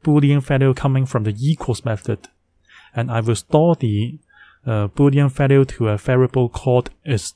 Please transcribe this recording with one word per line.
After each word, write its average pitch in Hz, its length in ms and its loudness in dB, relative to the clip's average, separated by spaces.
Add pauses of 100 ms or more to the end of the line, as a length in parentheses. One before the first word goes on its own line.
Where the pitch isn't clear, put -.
Boolean 143 380 2
value 135 320 2
coming 135 320 0
from 120 180 -4
the 104 160 -2
equals 131 460 -4
method, 110 420 -6 (640)
and 120 160 -6
I 113 120 -4
will 110 140 0
store 160 400 2
the, 117 440 -4 (460)
uh, 104 240 -2
Boolean 143 420 2
value 139 340 2
to 117 220 -4
a 107 100 -2
variable 127 520 0
called 123 400 -2 (160)
is 120 300 -4